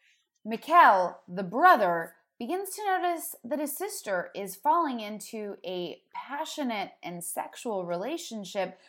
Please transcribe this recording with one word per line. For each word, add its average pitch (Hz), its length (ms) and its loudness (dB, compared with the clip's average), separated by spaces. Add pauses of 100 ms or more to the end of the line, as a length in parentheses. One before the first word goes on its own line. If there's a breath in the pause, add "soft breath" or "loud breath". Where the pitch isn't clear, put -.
(460)
Mikkel, 220 680 6 (120)
the 180 160 -6
brother, 196 720 4 (240)
begins 370 380 -6
to 427 80 -8
notice 349 580 0
that 254 160 -4
his 294 180 -6
sister 208 580 -4
is 190 200 -8
falling 294 460 2
into 208 560 -10 (100)
a 180 340 -6 (140)
passionate 262 760 -6 (120)
and 175 220 -10
sexual - 600 -6
relationship 196 920 -6 (100)